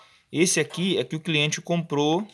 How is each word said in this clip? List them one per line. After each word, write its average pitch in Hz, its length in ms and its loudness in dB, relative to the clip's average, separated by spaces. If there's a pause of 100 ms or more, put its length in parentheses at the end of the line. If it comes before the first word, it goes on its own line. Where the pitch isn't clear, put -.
(300)
Esse 165 300 2
aqui 165 380 -2
é 123 60 0
que 160 120 -8
o 156 40 -6
cliente 151 420 0
comprou 165 720 0